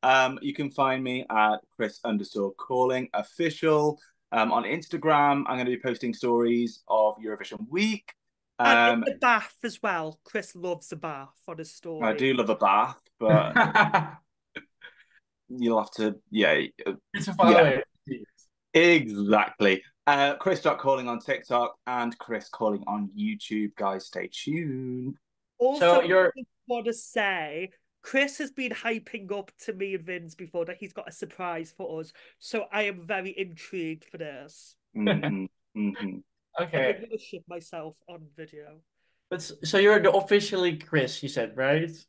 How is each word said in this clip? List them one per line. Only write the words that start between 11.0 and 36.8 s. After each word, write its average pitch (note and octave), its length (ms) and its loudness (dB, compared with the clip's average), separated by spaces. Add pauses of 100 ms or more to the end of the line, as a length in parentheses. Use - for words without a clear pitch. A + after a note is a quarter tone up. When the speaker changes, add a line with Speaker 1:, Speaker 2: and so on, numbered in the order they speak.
Speaker 2:
on E3 100 -14
his D#3+ 160 -14
story. D#3 340 -6
Speaker 1:
I G#2+ 60 2
do C3 220 2
love A2 160 0
a G#2 40 2
bath, G#2+ 440 2 (180)
but - 380 4
Speaker 3:
<laughs> G#3 640 2 (1300)
Speaker 1:
you'll A#2 300 2
have G2+ 120 -4
to, G#2+ 240 -2 (140)
yeah, D#2+ 320 4 (240)
uh, G2 80 -4 (200)
Speaker 3:
It's D#3 140 -6
a F#3+ 60 -6
follow E3 180 6 (120)
Speaker 1:
yeah. C3+ 180 4 (260)
Speaker 3:
it. B2+ 160 -10 (500)
Speaker 1:
Exactly. G#2+ 1120 4 (240)
Uh, C#3+ 280 4
Chris F#3 260 -2
dot D#3 180 0
Calling C3 280 0
on A#2+ 120 -6
TikTok B2 560 -2 (120)
and A#2+ 300 -4
Chris A2 320 -10
Calling G#2 380 -2
on G2+ 300 -4
YouTube. G#2+ 580 -4
Guys, G2 320 -4
stay F2+ 240 -10
tuned. C3 840 -8 (420)
Speaker 2:
Also, C4 200 0
Speaker 3:
So F3 240 6
you're F#3 240 6
Speaker 2:
I - 120 -2
just B3+ 80 -14 (200)
wanna A#3 260 -4
say, F#3 800 -4 (300)
Chris C#4 380 -2
has C#4 120 -8
been B3+ 200 -8
hyping A3+ 600 -8
up G3+ 200 -8 (140)
to A3 80 -8
me F#3+ 200 -8
and E3 120 -8
Vince E3+ 300 -12
before E3+ 300 -8
that F3 140 -12
he's G3+ 140 -16
got - 140 -14
a - 40 -16
surprise E3+ 640 -10
for D#3+ 240 -10
us. D#3+ 140 -14 (260)
So - 320 -6
I G#3 120 -2
am F#3+ 220 -6
very F#3+ 320 -6
intrigued E3 680 -10
for - 120 -20
this. C#3+ 580 -16 (200)
Speaker 1:
Mm-hmm. G2 500 0 (320)
Mm-hmm. G2+ 460 -4
Speaker 3:
<laughs> - 40 -20 (320)
Okay. D#3 360 0